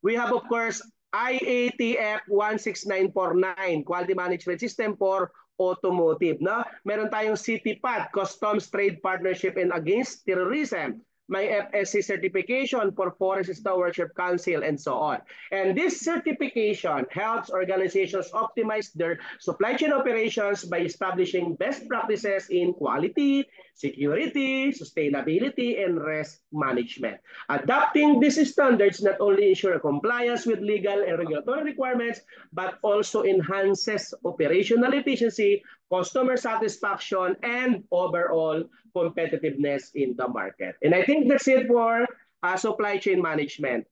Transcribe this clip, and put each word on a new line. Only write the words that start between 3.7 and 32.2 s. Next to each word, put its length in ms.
Quality 320
Management 400
System 400
for 320
Automotive. 840
No? 240
Meron 320
tayong 240
city 400
pat, 320
Customs 640
Trade 320
Partnership 560
and 80
Against 560
Terrorism. 800
May 240
F 240
S 160
C 80
certification 960
for 240
Forest 400
Stewardship 560
Council 480
and 160
so 160
on. 240
And 240
this 240
certification 1120
helps 400
organizations 800
optimize 640
their 240
supply 320
chain 160
operations 720
by 240
establishing 720
best 320
practices 560
in 240
quality, 720
security, 960
sustainability, 1120
and 160
risk 400
management. 640
Adopting 720
these 240
standards 560
not 160
only 320
ensure 320
compliance 640
with 160
legal 400
and 160
regulatory 560
requirements, 460